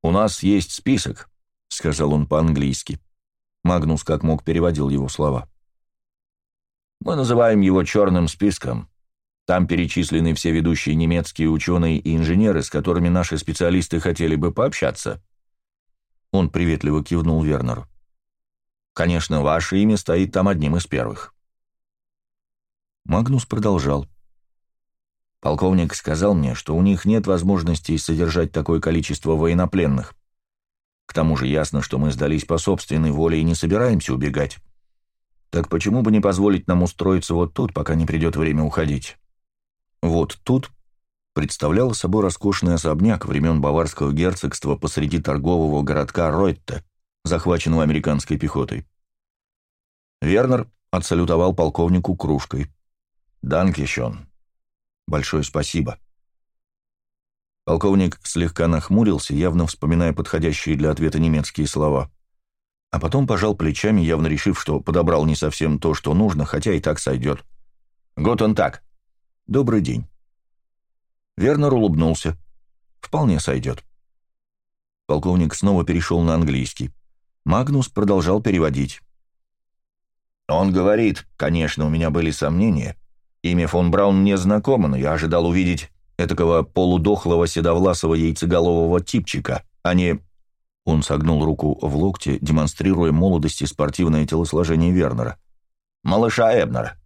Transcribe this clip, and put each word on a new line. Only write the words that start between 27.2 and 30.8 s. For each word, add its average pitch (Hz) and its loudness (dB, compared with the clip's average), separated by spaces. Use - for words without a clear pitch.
возможности 85 0
содержать 82 0
такое 80 0
количество 80 -2
военнопленных. 82 0